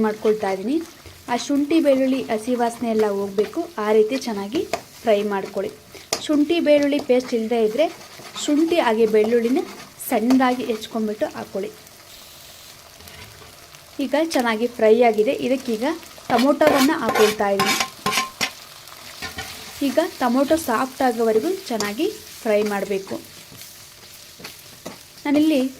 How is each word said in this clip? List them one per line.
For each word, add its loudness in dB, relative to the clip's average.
ಮಾಡ್ಕೊಳ್ತಾ 0
ಇದ್ದೀನಿ. -2
ಆ 2
ಶುಂಠಿ 2
ಬೆಳ್ಳುಳ್ಳಿ 4
ಹಸಿ -2
ವಾಸನೆ -2
ಎಲ್ಲ 2
ಹೋಗಬೇಕು, -2
ಆ 0
ರೀತಿ 4
ಚೆನ್ನಾಗಿ -4
ಫ್ರೈ 2
ಮಾಡ್ಕೊಳ್ಳಿ. -6
ಶುಂಠಿ 2
ಬೆಳ್ಳುಳ್ಳಿ 4
ಪೇಸ್ಟ್ 2
ಇಲ್ಲದೇ -2
ಇದ್ದರೆ 0
ಶುಂಠಿ 2
ಹಾಗೆ 4
ಬೆಳ್ಳುಳ್ಳಿನ 2
ಸಣ್ಣದಾಗಿ 2
ಹೆಚ್ಕೊಂಡ್ಬಿಟ್ಟು -4
ಹಾಕ್ಕೊಳ್ಳಿ. -8
ಈಗ 0
ಚೆನ್ನಾಗಿ 0
ಫ್ರೈ 8
ಆಗಿದೆ. 2
ಇದಕ್ಕೀಗ -2
ಟೊಮೊಟೊವನ್ನು 4
ಹಾಕ್ಕೊಳ್ತಾ 2
ಇದ್ದೀನಿ. 0
ಈಗ 2
ಟೊಮೊಟೊ 2
ಸಾಫ್ಟ್ -2
ಆಗೋವರೆಗೂ 0
ಚೆನ್ನಾಗಿ -4
ಫ್ರೈ 2
ಮಾಡಬೇಕು. -4
ನಾನಿಲ್ಲಿ 4